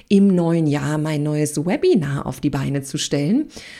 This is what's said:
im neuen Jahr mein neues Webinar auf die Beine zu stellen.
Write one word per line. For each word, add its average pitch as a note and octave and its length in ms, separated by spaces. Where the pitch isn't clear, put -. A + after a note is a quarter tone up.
im G3 160
neuen E3+ 400
Jahr D3 320
mein D3+ 240
neues D3+ 340
Webinar F3 720
auf C3 120
die D3 120
Beine C#3 320
zu C#3+ 160
stellen. E3+ 500